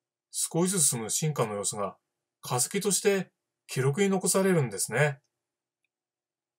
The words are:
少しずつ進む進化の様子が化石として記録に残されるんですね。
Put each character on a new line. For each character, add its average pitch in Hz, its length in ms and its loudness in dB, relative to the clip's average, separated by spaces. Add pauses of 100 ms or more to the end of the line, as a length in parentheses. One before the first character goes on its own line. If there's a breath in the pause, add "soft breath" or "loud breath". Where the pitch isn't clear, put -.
(320)
少 - 340 -2
し 185 60 0
ず 196 100 0
つ - 80 4
進 123 120 -4
む 107 100 -6
進 156 240 -2
化 123 100 0
の 104 80 -6
様 101 120 -4
子 - 100 -4
が 101 220 -6 (440)
化 127 160 -4
石 196 240 -2
と 202 100 0
し - 100 0
て 196 300 0 (360)
記 - 140 -4
録 139 200 2
に 196 80 4
残 190 180 0
さ 190 140 2
れ 190 120 4
る 156 100 4
ん 113 80 -4
で 95 80 -8
す - 120 -4
ね。 139 280 2 (1400)